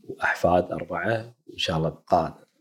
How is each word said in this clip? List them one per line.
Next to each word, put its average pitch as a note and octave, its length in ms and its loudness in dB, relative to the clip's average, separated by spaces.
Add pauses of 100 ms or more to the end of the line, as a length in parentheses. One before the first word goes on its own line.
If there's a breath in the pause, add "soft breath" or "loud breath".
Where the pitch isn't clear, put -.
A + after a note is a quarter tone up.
وأحفاد - 680 0
أربعة، F2+ 600 -4 (120)
وإن - 120 -16
شاء - 180 -2
الله D#2+ 120 0
بقى - 600 0 (120)